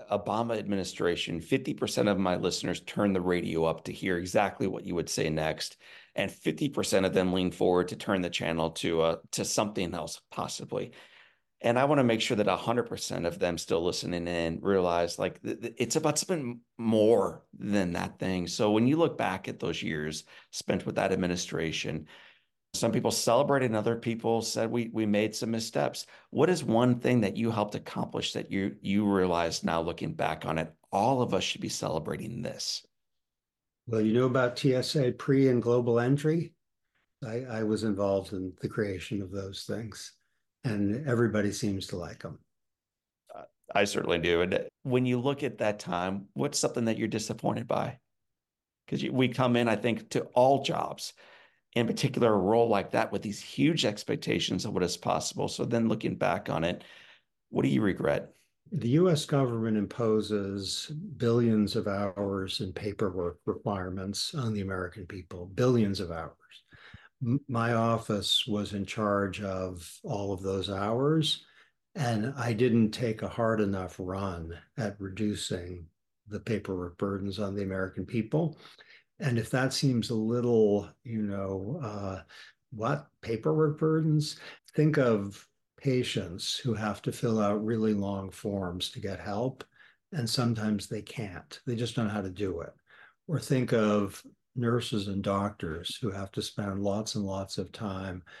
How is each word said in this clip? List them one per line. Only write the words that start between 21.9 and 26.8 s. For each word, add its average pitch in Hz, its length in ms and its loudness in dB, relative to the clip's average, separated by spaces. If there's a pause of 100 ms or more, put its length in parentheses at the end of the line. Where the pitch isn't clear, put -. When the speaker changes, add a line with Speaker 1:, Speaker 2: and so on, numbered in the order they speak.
Speaker 1:
some 113 160 0
people 117 200 2
celebrated 131 560 4
and 110 100 0
other 113 200 0
people 117 440 0
said, 113 300 -2
"We, 117 220 -2
we 110 120 -2
made 107 300 2
some 113 160 -4
missteps." 113 560 -2 (240)
What 147 180 4
is 160 160 0
one 120 360 6